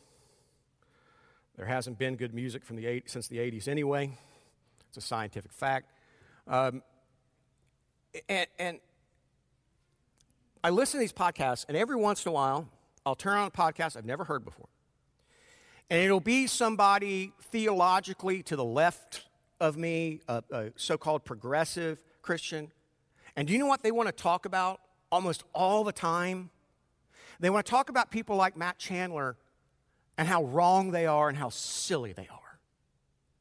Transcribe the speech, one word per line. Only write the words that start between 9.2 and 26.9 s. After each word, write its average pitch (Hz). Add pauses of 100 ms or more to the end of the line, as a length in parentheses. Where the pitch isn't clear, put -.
I 170
listen 262
to 262
these 214
podcasts, 151
and 147
every 240
once 208
in 180
a -
while, 139 (360)
I'll 135
turn 202
on 208
a -
podcast 160
I've 113
never 139
heard 147
before. - (1200)
And 170
it'll 190
be 247
somebody 202 (180)
theologically 190
to -
the 135
left 143 (300)
of 156
me, 165
a, 117
a 113
so-called 156
progressive 151 (200)
Christian. 160 (640)
And 143
do 170
you 226
know 285
what 277
they 220
want 233
to 175
talk 180
about 185 (300)
almost 175 (100)
all 190
the 208
time? 175 (880)